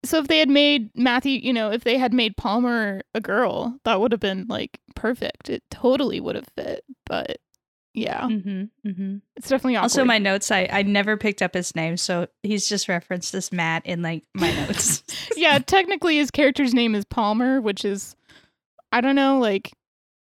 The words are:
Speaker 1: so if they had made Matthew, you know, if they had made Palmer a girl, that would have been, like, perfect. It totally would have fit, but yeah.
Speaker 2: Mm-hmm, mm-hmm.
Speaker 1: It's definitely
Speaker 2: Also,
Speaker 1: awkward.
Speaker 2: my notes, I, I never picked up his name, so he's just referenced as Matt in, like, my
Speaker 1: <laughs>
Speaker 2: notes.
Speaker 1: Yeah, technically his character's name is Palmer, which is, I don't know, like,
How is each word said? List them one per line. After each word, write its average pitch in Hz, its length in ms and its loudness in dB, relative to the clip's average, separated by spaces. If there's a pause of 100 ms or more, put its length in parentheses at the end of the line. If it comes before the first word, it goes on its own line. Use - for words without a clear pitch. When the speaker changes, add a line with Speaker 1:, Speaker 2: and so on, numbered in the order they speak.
Speaker 1:
so 320 160 0
if 302 80 0
they 311 140 4
had 214 100 4
made 285 460 4
Matthew, 254 440 2
you 254 120 -2
know, 220 180 0
if 226 140 -4
they 247 140 2
had 254 160 2
made 226 220 2
Palmer 220 640 -2 (120)
a 226 60 -2
girl, 226 640 -2
that 214 160 2
would 233 100 2
have 220 100 0
been, 190 280 -2
like, - 320 -6 (160)
perfect. - 540 -6
It - 200 -6
totally 262 500 0
would - 160 -6
have - 200 -10
fit, - 260 -8 (240)
but - 300 -6 (560)
yeah. - 300 -4
Speaker 2:
Mm-hmm, 208 640 -6
mm-hmm. 196 280 -6 (200)
Speaker 1:
It's - 120 -16
definitely 262 280 0
Speaker 2:
Also, 240 260 2
Speaker 1:
awkward. 247 40 4
Speaker 2:
my 233 120 4
notes, 196 340 0
I, 185 200 0
I 196 120 0
never 202 340 2
picked 208 240 -2
up 180 120 -2
his 180 220 -4
name, 165 220 -2
so 175 300 -2 (160)
he's 202 240 -2
just 208 200 -4
referenced 180 460 -4
as 190 180 -6
Matt 165 320 -2
in, 175 160 -4
like, 165 220 -4 (100)
my 339 200 0
Speaker 1:
<laughs> 294 160 -2
Speaker 2:
notes. - 340 -2 (340)
Speaker 1:
Yeah, 302 220 4
technically 349 580 2
his 294 140 2
character's 285 420 2
name 233 220 2
is 202 100 -2
Palmer, 247 560 0
which 202 240 -4
is, 202 320 -4 (760)
I 233 100 4
don't 277 140 4
know, 269 220 4
like, 214 320 0 (680)